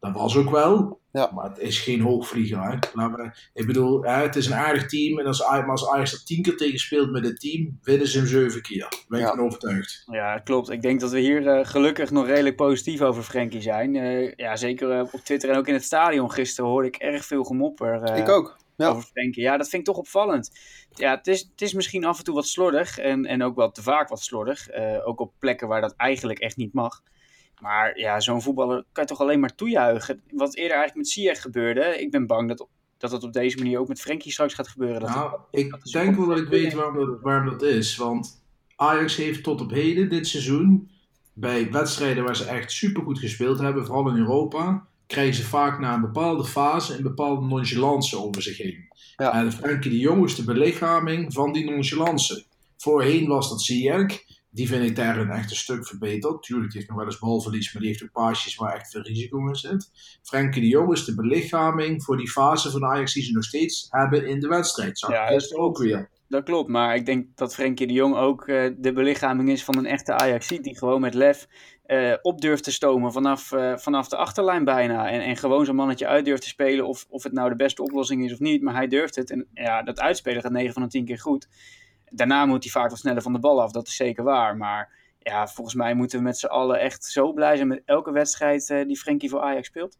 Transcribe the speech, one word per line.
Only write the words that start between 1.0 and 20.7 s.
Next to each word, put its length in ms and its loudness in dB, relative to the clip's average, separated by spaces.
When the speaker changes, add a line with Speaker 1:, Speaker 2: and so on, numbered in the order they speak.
Speaker 2:
Ja. 240 0
Speaker 1:
maar 140 -8
het 100 -16
is 200 -4
geen 220 0
hoogvlieger, 600 0
hè. 160 -4
Laten 300 -2
we, 80 -12
ik 140 -4
bedoel, 360 2
hè, 180 2
het 140 0
is 100 0
een 80 -2
aardig 360 0
team 300 0
en 60 -2
als 180 -2
Aj-, 180 4
maar 80 -4
als 200 -2
Ajax 240 0
er 100 -14
tien 180 -4
keer 160 0
tegen 220 0
speelt 320 2
met 120 -2
dit 160 -2
team, 420 -4
winnen 260 4
ze 100 2
hem 100 4
zeven 340 2
keer. 180 -6
Daar 180 -12
ben 120 -2
ik 60 0
Speaker 2:
Ja. 100 4
Speaker 1:
van 100 2
overtuigd. 680 -4
Speaker 3:
Ja, 280 -4
klopt. 300 0
Ik 120 -6
denk 180 2
dat 120 -2
we 80 0
hier, 280 2
eh, 180 4
gelukkig 460 2
nog 140 2
redelijk 300 4
positief 460 0
over 220 2
Frenkie 380 -4
zijn. 340 0
Eh, 400 -2
ja, 200 -6
zeker, 360 -2
eh, 80 2
op 80 -10
Twitter 300 -2
en 80 4
ook 100 0
in 60 2
het 100 0
stadion 480 2
gisteren 380 -2
hoorde 180 2
ik 80 -6
erg 300 -4
veel 180 -2
gemopper, 600 -2
eh, 140 0
Speaker 2:
Ik 120 0
ook, 280 4
ja. 120 2
Speaker 3:
over 140 -2
Frenkie. 400 -4
Ja, 140 2
dat 120 -2
vind 120 -4
ik 60 -4
toch 100 0
opvallend. 540 0